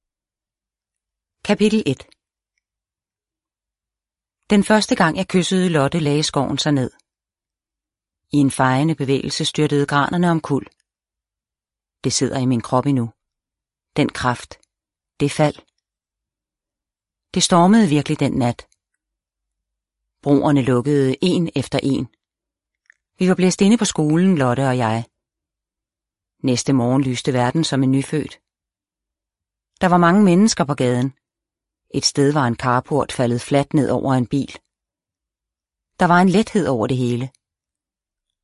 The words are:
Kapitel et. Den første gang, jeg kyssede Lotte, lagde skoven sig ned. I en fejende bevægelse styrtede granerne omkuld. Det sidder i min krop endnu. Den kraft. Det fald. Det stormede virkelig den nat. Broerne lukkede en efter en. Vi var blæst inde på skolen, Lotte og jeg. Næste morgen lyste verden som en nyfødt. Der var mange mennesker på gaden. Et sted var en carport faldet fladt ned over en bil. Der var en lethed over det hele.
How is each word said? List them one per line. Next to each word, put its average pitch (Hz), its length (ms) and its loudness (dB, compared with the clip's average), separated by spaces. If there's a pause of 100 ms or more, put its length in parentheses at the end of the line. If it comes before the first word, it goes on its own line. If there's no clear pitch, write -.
(1400)
Kapitel 208 420 0
et. 135 160 -4 (2500)
Den 208 140 4
første 214 320 2
gang, 165 200 0
jeg 185 120 -4
kyssede 185 400 0
Lotte, 156 320 0
lagde 147 220 0
skoven 143 360 -4
sig 151 140 -2
ned. 131 180 0 (1400)
I 143 40 -2
en 139 140 2
fejende 135 440 0
bevægelse 135 500 -4
styrtede 143 420 -2
granerne 170 440 0
omkuld. 151 360 -4 (1400)
Det 131 80 -2
sidder - 260 -4
i 127 80 -2
min 123 140 0
krop 127 260 -2
endnu. 123 260 -2 (840)
Den 147 120 0
kraft. - 520 -6 (600)
Det 143 100 -2
fald. 151 280 -2 (1800)
Det 185 80 0
stormede 190 460 4
virkelig 147 320 -2
den 139 120 0
nat. 120 360 -2 (1500)
Broerne 143 400 2
lukkede 131 600 0
en 180 340 0
efter 139 260 -4
en. 135 260 -4 (1080)
Vi 185 100 0
var 185 60 2
blæst 180 260 0
inde 208 180 4
på 214 60 -2
skolen, 170 540 2
Lotte 131 300 0
og 127 100 0
jeg. 113 260 -2 (1400)
Næste 131 280 -2
morgen 127 300 0
lyste 131 300 -4
verden 127 320 0
som 135 180 -2
en 131 80 2
nyfødt. 139 500 -4 (1400)
Der 185 80 0
var 175 100 4
mange 175 260 4
mennesker 185 400 4
på 139 100 -4
gaden. 127 380 0 (840)
Et 139 100 -4
sted 143 280 0
var 147 140 0
en 117 100 -2
carport 127 560 -2
faldet 120 280 -2
fladt 139 340 -2
ned 143 160 0
over 127 240 -2
en 123 120 0
bil. - 260 -6 (1500)
Der 185 60 2
var 175 140 4
en 190 80 4
lethed 185 380 0
over 120 200 -2
det 131 100 -2
hele. 123 340 -4 (1120)